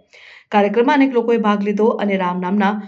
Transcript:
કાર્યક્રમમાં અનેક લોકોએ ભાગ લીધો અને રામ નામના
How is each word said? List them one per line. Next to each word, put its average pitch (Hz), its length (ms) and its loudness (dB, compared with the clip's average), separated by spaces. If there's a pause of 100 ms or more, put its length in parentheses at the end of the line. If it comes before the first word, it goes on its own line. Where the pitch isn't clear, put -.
(520)
કાર્યક્રમમાં 226 460 2
અનેક 269 200 2
લોકોએ 233 280 0
ભાગ 202 220 0
લીધો 208 200 0 (160)
અને 202 180 -2
રામ 180 220 -4
નામના 208 300 0 (140)